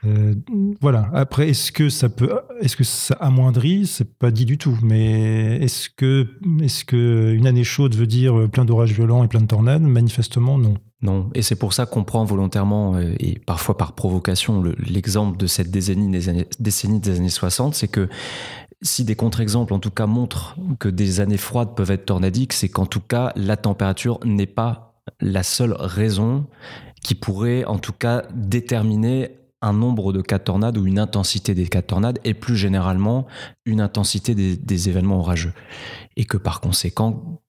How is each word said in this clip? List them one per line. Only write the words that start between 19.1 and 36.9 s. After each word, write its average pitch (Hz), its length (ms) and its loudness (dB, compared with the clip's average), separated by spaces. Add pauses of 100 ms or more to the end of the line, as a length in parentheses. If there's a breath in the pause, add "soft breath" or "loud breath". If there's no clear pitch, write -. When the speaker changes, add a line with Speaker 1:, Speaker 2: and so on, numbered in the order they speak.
Speaker 2:
contre-exemples, 113 580 0
en 98 60 0
tout 104 100 -4
cas, 110 160 -2
montrent 120 500 -2 (240)
que 104 100 -2
des 95 300 0
années 101 180 2
froides 117 380 -4
peuvent 92 140 -2
être 95 160 -2
tornadiques, 95 480 0
c'est 95 160 -2
qu'en 95 160 0
tout - 140 -4
cas, 123 360 -2
la 101 220 0
température 101 680 -2
n'est 101 220 2
pas - 560 -6 (180)
la 95 220 0
seule 113 320 0
raison 107 720 -2 (580 loud breath)
qui - 120 -2
pourrait 117 500 -2
en 104 140 -2
tout - 140 -8
cas 120 300 -2 (100)
déterminer 113 1040 0 (240)
un 104 120 0
nombre 107 380 2
de 95 100 -2
cas 95 180 0
de - 40 -8
tornade 110 340 0
ou 95 100 2
une 95 100 2
intensité 101 560 -2
des 90 140 0
cas 90 140 0
de - 40 -4
tornade 113 380 -2
et 113 100 -2
plus 120 220 -2
généralement 98 720 0 (380 loud breath)
une 110 140 0
intensité 104 540 -2
des, 95 240 0
des 92 320 -2
événements 92 300 2
orageux. 87 340 -2 (640 loud breath)
Et 113 100 -2
que - 120 -4
par - 240 -4
conséquent 110 880 -4